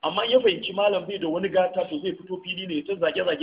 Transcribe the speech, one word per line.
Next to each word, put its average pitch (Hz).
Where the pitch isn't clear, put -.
Amma 180
in 233
ya 254
fahimci 196
malam 202
bai 196
da 165
wani 180
gata, 180
to 151
zai 180
fito -
fili 180
ne, 170
ya 147
ta 196
zage-zage, 165